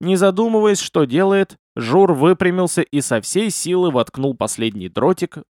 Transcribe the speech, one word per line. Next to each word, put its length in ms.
Не 140
задумываясь, 640
что 260
делает, 520
Жур 380
выпрямился 680
и 200
со 200
всей 280
силы 400
воткнул 460
последний 540
дротик 480